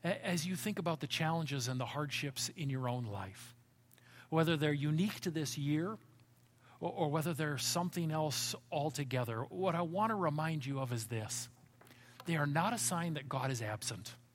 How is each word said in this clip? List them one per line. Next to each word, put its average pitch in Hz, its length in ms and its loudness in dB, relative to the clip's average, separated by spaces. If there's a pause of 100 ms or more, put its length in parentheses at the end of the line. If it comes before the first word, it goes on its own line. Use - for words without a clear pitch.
A-, 175 220 -2
as 175 200 0
you 185 100 -2
think 202 240 -4
about 165 200 -2
the 147 80 -4
challenges 156 600 0
and 127 120 -2
the 123 60 0
hardships 143 680 -4
in 156 140 -2
your 131 200 0
own 123 160 -2
life, 98 500 -8 (760)
whether 160 280 4
they're 147 160 4
unique 151 480 2
to 180 100 0
this 151 260 -2
year 151 400 2 (840)
or, 170 120 -2
or 160 180 2
whether 156 240 2
they're 147 240 0
something 170 540 0
else 156 440 0 (160)
altogether, 127 760 0
what 185 260 2
I 170 60 2
want 185 300 2
to 220 40 2
remind 156 500 2
you 139 140 -2
of 127 120 -2
is 113 140 -2
this. 110 440 -4 (760)
They 170 120 0
are 147 100 4
not 165 260 2
a 233 40 -2
sign 170 380 0
that 139 120 -6
God 131 240 0
is 120 100 -2
absent. 107 520 -6 (220)